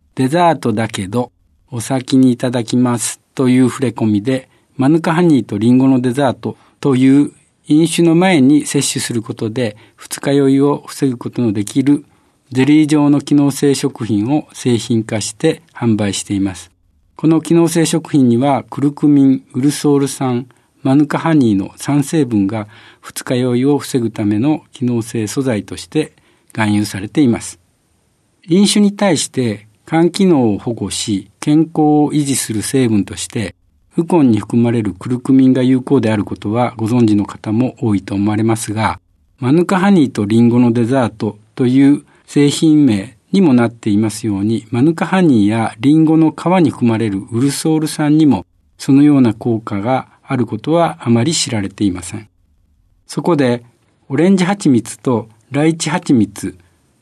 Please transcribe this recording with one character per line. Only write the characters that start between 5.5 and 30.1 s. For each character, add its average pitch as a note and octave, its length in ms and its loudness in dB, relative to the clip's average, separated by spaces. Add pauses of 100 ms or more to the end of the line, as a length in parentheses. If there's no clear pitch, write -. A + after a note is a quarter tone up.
リ A2 120 2
ン B2+ 80 6
ゴ C3 100 4
の C3 120 2
デ B2 140 -2
ザ C3+ 160 0
ー A2+ 40 -2
ト - 220 -10 (240)
と C#3 160 0
い C3+ 280 4
う - 100 -4 (340)
飲 D#3 220 4
酒 E3+ 140 0
の E3 120 4
前 F3+ 240 4
に C#3+ 260 4
摂 - 280 -4
取 B2+ 80 -6
す - 100 -8
る A#2+ 100 -4
こ A#2 120 -12
と A2+ 160 -6
で、 A2+ 260 -6 (220)
二 - 240 -16
日 D3 100 -2
酔 C#3 180 2
い C3+ 120 4
を C#3+ 260 0
防 - 220 -4
ぐ A#2+ 80 -6
こ - 120 -12
と - 120 -6
の A#2 100 0
で G2+ 140 -4
き C#3 180 -2
る C#3+ 220 0 (460)
ゼ B2+ 120 0
リ D3+ 220 4
ー - 20 -4
状 D3 220 2
の C#3+ 100 2
機 C#3 160 -2
能 C#3+ 160 2
性 C#3 240 0
食 B2+ 300 -6
品 G#2+ 260 -2
を D3+ 220 -2
製 A#2+ 240 -2
品 A2+ 260 -2
化 A2 160 -6
し - 140 -8
て - 280 -2 (120)
販 A2+ 240 0
売 G2+ 160 -2
し - 100 -8
て G#2 100 -6
い G2 60 -2
ま F#2+ 160 -4
す。 - 160 -20 (460)
こ D#3 100 -2
の D#3+ 140 2
機 D#3+ 120 -2
能 E3+ 140 4
性 E3 180 0
食 D#3+ 260 -4
品 C3 180 4
に A#2 80 2
は、 C3 320 0
ク - 100 -12
ル C#3+ 140 0
ク D3 160 0
ミ C#3+ 140 6
ン、 C3+ 200 2 (100)
ウ B2 80 -4
ル C#3+ 100 2
ソ D3 240 0
ー C#3+ 40 2
ル C#3 80 0
酸、 B2+ 400 -4 (360)
マ C3+ 120 0
ヌ D3 120 4
カ D#3+ 100 -4
ハ E3 160 0
ニ B2 200 4
ー - 20 2
の F#2+ 220 -4
三 C#3+ 260 -2
成 D3 220 -2
分 G#2+ 200 0
が G#2 220 -6 (320)
二 - 240 -16
日 C3 120 -4
酔 B2 200 -2
い B2 100 -2
を C#3+ 120 2
防 - 220 -6
ぐ A2+ 120 -4
た A2 140 -6
め G#2 120 0
の G#2 260 -2 (100)
機 - 100 -8
能 A#2+ 180 -2
性 A2 260 -6
素 C#3+ 140 -6
材 A#2 220 -4
と - 140 -14
し - 100 -16
て - 240 -6 (360)
含 G#2+ 280 -2
有 G#2 80 0
さ G2+ 160 -8
れ G#2 80 -10
て - 140 -2
い C3 80 4
ま G#2 100 0
す。 - 180 -14 (920)
飲 F#3+ 180 4
酒 G#3 140 0
に G3+ 120 2
対 G3 240 0
し - 120 -8
て A2+ 380 -4 (200)
肝 E3 220 2
機 F#3+ 160 0